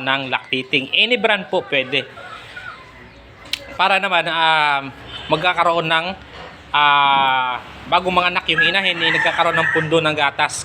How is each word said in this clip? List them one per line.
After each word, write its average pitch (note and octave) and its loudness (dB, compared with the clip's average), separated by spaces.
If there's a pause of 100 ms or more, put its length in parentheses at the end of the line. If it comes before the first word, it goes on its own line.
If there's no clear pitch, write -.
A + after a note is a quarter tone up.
ng C3+ 0
lactating. B2+ -4
Any A3 2
brand G3 0
po F3+ -2
pwede. C3 -2 (1700)
Para F#3+ 2
naman, F3+ 0
ah, D3+ 2 (320)
magkakaroon E3+ 0
ng, E3 2 (640)
ah, C#3 4 (320)
bago F3+ 0
mga F3+ 2
anak F3+ -2
yung E3 0
inahin, F3 2
eh, E3 2
nagkakaroon E3 2
ng E3 0
pundo D#3+ 0
ng D#3 2
gatas. D3 0